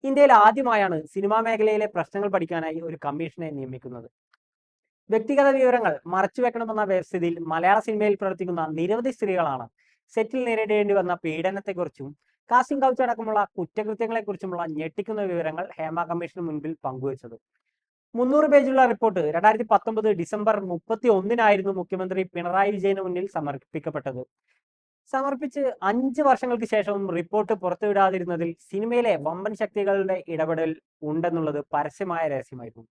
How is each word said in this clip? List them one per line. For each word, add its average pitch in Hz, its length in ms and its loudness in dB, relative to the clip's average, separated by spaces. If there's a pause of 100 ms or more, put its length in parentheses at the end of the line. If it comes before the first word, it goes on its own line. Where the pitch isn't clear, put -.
ഇന്ത്യയിൽ 269 300 6
ആദ്യമായാണ് 214 640 6 (160)
സിനിമാ 202 260 0
മേഖലയിലെ 214 560 2
പ്രശ്നങ്ങൾ 202 340 -2
പഠിക്കാനായി 165 500 -2
ഒരു 160 260 -10
കമ്മീഷനെ 160 440 -6
നിയമിക്കുന്നത്. 127 580 -12 (1000)
വ്യക്തിഗത 269 400 4 (100)
വിവരങ്ങൾ 240 340 4 (120)
മറച്ചുവെക്കണമെന്ന 220 800 -2
വ്യവസ്ഥിതിയിൽ 175 560 -2
മലയാള 170 400 2
സിനിമയിൽ 208 360 0
പ്രവർത്തിക്കുന്ന 180 480 -4 (160)
നിരവധി 226 320 -2
സ്ത്രീകളാണ് 160 560 -2 (460)
സെറ്റിൽ 226 300 -2
നേരിടേണ്ടി 214 500 0
വന്ന 180 200 2 (100)
പീഡനത്തെക്കുറിച്ചും 170 840 -6 (400)
കാസ്റ്റിംഗ് 262 340 2
കൗച്ച് 262 200 2
അടക്കമുള്ള 220 440 0 (100)
കുറ്റകൃത്യങ്ങളെക്കുറിച്ചുമുള്ള 208 1080 -6
ഞെട്ടിക്കുന്ന 165 560 -6
വിവരങ്ങൾ 170 440 -4 (120)
ഹേമ 165 260 -4
കമ്മീഷന് 170 440 -6
മുൻപിൽ 151 280 -6 (100)
പങ്കുവച്ചത്. 131 500 -8 (800)
മുന്നൂറ് 269 360 4
പേജുള്ള 262 340 6
റിപ്പോർട്ട് 214 340 0
രണ്ടായിരത്തി 202 520 2
പത്തൊമ്പത് 214 400 2
ഡിസംബർ 208 480 0
മുപ്പത്തിയൊന്നിനായിരുന്നു 202 1120 2
മുഖ്യമന്ത്രി 185 520 -4
പിണറായി 180 480 0
വിജയന് 196 300 0
മുന്നിൽ 180 260 -4
സമർപ്പിക്കപ്പെട്ടത്. 143 920 -6 (920)
സമർപ്പിച്ച് 277 500 -4 (200)
അഞ്ച് 247 380 0
വർഷങ്ങൾക്ക് 247 440 2
ശേഷവും 202 440 -2
റിപ്പോർട്ട് 180 440 -2
പുറത്തുവിടാതിരുന്നതിൽ 180 1000 0 (160)
സിനിമയിലെ 226 440 0
വമ്പൻ 175 400 -6
ശക്തികളുടെ 196 720 -2
ഇടപെടൽ 160 480 -2 (260)
ഉണ്ടെന്നുള്ളത് 156 600 -2 (120)
പരസ്യമായ 165 540 -4
രഹസ്യമായിരുന്നു. 120 640 -8